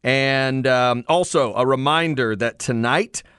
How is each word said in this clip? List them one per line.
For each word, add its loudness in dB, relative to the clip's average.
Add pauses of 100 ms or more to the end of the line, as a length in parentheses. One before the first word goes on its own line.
And, 0
um, 2
also 2
a 2
reminder 0
that -4
tonight -2 (140)